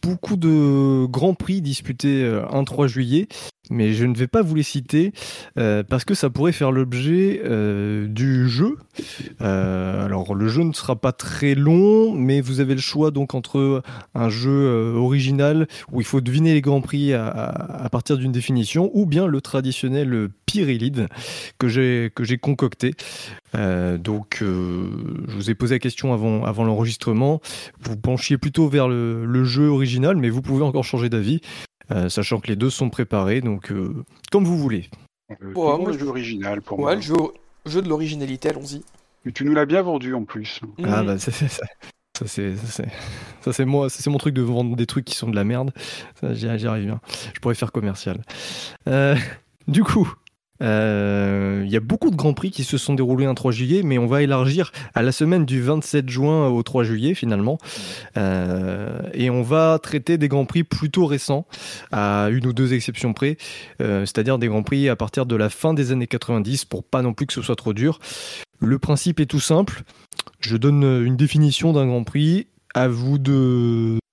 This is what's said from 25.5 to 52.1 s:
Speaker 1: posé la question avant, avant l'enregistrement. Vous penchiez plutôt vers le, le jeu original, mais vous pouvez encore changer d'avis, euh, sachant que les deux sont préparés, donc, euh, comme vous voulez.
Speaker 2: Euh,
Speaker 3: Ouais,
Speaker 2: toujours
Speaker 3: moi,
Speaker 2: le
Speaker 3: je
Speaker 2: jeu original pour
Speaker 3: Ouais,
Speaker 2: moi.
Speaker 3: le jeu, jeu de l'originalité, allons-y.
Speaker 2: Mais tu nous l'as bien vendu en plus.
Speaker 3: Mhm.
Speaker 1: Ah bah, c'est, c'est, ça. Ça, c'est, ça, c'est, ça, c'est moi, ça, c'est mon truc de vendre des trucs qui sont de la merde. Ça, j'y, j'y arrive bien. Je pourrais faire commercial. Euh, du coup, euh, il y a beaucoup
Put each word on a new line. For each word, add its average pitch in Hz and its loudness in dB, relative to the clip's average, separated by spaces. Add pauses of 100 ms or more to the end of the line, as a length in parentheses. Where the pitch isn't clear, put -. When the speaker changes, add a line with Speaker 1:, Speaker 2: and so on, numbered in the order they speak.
Speaker 1:
posé 123 0
la 123 0
question 127 -2
avant, 110 0
avant 113 -2
l'enregistrement. 113 0 (380)
Vous 113 -8
penchiez 127 0
plutôt 151 2
vers 135 2
le, 117 -2
le 127 2
jeu 127 4
original, 135 2
mais 127 2
vous 120 -2
pouvez 135 0
encore 139 0
changer 120 0
d'avis, 117 0 (500)
euh, 90 0
sachant 107 -2
que - -10
les 107 0
deux 120 0
sont 127 -2
préparés, 107 0
donc, 104 -4
euh, 101 -6 (280)
comme 202 4
vous 170 0
voulez. 117 -2 (420)
Speaker 2:
Euh, 107 -14 (120)
Speaker 3:
Ouais, - -12
Speaker 2:
toujours 160 2
Speaker 3:
moi, 185 -2
Speaker 2:
le - -2
Speaker 3:
je 139 -6
Speaker 2:
jeu 143 -4
original 107 -6
pour 98 -8
Speaker 3:
Ouais, - -2
Speaker 2:
moi. 160 2
Speaker 3:
le 208 -6
jeu, 151 -2 (520)
jeu 160 -2
de 180 -4
l'originalité, 151 -2
allons-y. 143 -8 (440)
Speaker 2:
Mais 123 -8
tu 135 -4
nous 147 4
l'as 151 4
bien 170 2
vendu 135 -4
en 117 -4
plus. 107 -12 (200)
Speaker 3:
Mhm. 90 -6
Speaker 1:
Ah 104 2
bah, 98 -2
c'est, 117 -6
c'est, 139 -2
ça. - -8 (540)
Ça, 110 -6
c'est, 98 -6
ça, 110 -8
c'est, - -8 (540)
ça, 131 -2
c'est 135 0
moi, 139 2
ça, - -10
c'est - -2
mon 139 0
truc 147 -2
de 127 0
vendre 120 0
des 120 0
trucs 131 -4
qui - -8
sont 117 -6
de 110 -2
la 101 0
merde. 123 -2 (500)
Ça, 123 -4
j'y, 110 -6 (120)
j'y 113 -4
arrive 110 -2
bien. 113 -6 (320)
Je - -16
pourrais 120 -2
faire - -6
commercial. 98 -6 (640)
Euh, 139 4 (520)
du 160 4
coup, - 2 (480)
euh, 101 0
il 98 -4
y 107 0
a 113 4
beaucoup 214 0